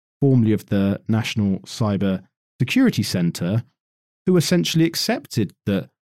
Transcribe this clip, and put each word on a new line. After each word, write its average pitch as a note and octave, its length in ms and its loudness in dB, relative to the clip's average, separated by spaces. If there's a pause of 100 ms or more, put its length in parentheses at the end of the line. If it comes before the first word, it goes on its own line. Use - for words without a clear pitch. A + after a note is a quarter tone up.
(200)
formerly B2+ 320 4
of G2+ 140 -2
the G2 420 0
National G#2+ 520 0
Cyber G2 600 -2 (380)
Security A3+ 420 2
Centre, F2+ 640 -2 (600)
who F#3 100 2
essentially E3+ 480 2
accepted D#3+ 720 -4 (120)
that G2 240 -2 (300)